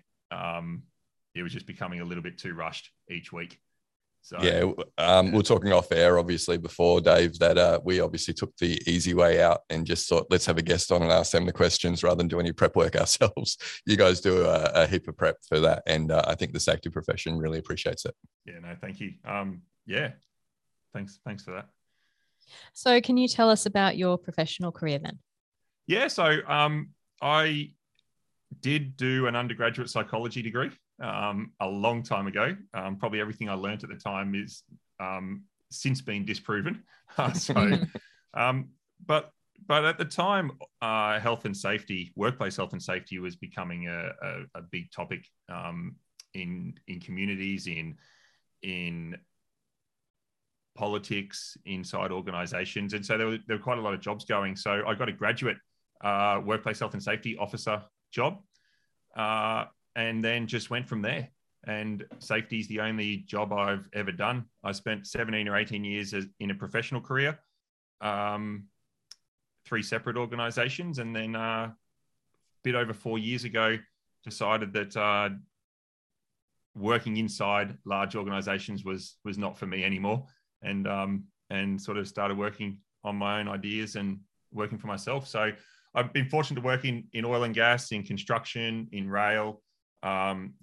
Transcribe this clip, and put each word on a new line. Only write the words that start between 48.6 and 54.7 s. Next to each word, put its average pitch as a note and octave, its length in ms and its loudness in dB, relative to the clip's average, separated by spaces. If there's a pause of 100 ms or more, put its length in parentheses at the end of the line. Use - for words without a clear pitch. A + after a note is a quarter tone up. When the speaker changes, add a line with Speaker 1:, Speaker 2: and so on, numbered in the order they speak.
Speaker 1:
in F2 540 -8 (1600)
politics, G#2 840 -6 (100)
inside F#2+ 460 -6
organisations. F#2 800 -6
And G#2 100 -8
so A2 140 -2
there A2+ 80 0
were, A2+ 200 -4
there A2 100 -2
were G#2 60 -12
quite B2 160 -4
a A2+ 40 -6
lot G#2 120 -2
of F#2 60 -8
jobs G#2 240 -8
going. G2 320 -2
So G2+ 300 -2